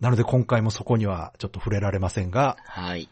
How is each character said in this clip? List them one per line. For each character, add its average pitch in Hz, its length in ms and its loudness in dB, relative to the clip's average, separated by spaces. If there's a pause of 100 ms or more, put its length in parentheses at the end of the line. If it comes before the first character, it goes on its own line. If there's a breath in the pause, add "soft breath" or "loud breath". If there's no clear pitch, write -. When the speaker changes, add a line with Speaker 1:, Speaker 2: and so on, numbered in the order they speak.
Speaker 1:
な 120 100 2
の 123 60 4
で 113 80 4
今 127 200 2
回 117 160 2
も 110 100 2
そ - 140 -6
こ 120 140 2
に 110 80 0
は 90 320 -4
ち - 80 -8
ょ - 20 -4
っ - 20 -6
と - 80 -12
触 98 120 -4
れ 101 100 2
ら 98 100 0
れ 95 80 -2
ま 92 120 0
せ 98 140 -2
ん 90 60 -4
が、 127 260 0 (100)
Speaker 2:
は 90 300 -8
い。 82 160 -10